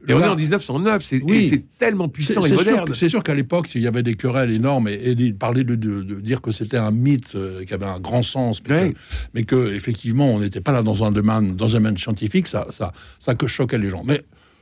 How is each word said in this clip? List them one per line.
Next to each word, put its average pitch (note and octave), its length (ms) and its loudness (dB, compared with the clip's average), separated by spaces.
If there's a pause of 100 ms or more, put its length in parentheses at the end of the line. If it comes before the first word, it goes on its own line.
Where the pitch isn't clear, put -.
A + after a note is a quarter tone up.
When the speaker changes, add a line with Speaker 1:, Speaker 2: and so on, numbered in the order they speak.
Speaker 1:
Et B2+ 80 2
on C#3 40 6
Speaker 2:
là E3+ 80 6
Speaker 1:
est G#3 40 4
en F#3 60 2
dix-neuf D#3 280 0
cent C3 140 -4
neuf, G3+ 260 0
c'est, C3 180 0
Speaker 2:
Oui. F#3+ 160 4
Speaker 1:
et G#3+ 100 6
c'est - 160 2 (140)
tellement G3+ 300 0
puissant D3+ 320 -2
Speaker 2:
C'est, E3 80 4
Speaker 1:
et C3 80 6
Speaker 2:
c'est A#2 60 4
sûr G#3+ 80 4
Speaker 1:
moderne. G#3 180 2
Speaker 2:
que, C3 60 -4
c'est E3 140 2
sûr F#3+ 160 2
qu'à D3+ 100 0
l'époque, E3 320 0
s'il - 140 -4
y A#2+ 80 2
avait A#2 160 0
des A#2 100 0
querelles B2 380 0
énormes B2 340 2
et, G#2 80 -2
et B2 220 0
de A#2+ 160 2
parler A#2+ 320 0
de, A#2+ 100 0
de, G#2+ 280 -2
de G2 180 -10
dire A#2+ 220 -4
que A#2 100 -4
c'était A2 240 -4
un G#2+ 160 0
mythe, B2+ 420 0
euh, F#2+ 300 -8
qui G2 100 -8
avait G2 120 -6
un F#2 120 -8
grand A2 240 -2
sens, A#2+ 460 -4
mais C#3 60 2
Speaker 1:
Ouais. E3 180 2
Speaker 2:
que, - 60 -12 (360)
mais A#2 100 -2
que, B2 300 2
effectivement, A#2+ 580 0
on G#2 60 2
n'était G#2 220 -2
pas C#3+ 120 -2
là B2 100 2
dans G#2+ 200 0
un G#2+ 80 2
domaine, G#2 460 2
dans A2 140 0
un A#2 80 2
domaine G#2+ 200 2
scientifique, A2 480 -2
ça, - 240 -6
ça, F2+ 220 -8 (260)
ça - 160 -2
que A#2+ 140 -2
choquait B2 300 -2
les G2 120 -2
gens. F#2 140 -8
Mais C#3 180 0 (400)